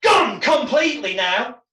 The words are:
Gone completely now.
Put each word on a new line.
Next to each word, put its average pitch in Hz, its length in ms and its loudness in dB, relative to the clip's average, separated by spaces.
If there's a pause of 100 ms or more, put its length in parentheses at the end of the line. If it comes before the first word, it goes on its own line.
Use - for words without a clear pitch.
Gone 359 380 2
completely 294 720 0
now. 208 480 -4 (100)